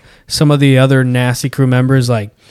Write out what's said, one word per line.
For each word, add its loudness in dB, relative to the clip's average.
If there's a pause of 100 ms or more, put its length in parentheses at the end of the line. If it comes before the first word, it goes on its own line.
(260)
some 0
of 0
the 2
other 2
Nasty -2
Crew -2
members, 0
like, -4 (200)